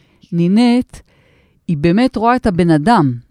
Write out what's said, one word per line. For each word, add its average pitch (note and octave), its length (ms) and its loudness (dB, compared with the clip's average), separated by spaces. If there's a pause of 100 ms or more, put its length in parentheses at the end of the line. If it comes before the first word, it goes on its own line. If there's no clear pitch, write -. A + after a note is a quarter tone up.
(320)
נינט, A3 640 0 (720)
היא E3 100 -4
באמת F3+ 380 0
רואה A#3 200 0
את B3 120 -4
הבן F3 220 0
אדם. D#3 440 2 (180)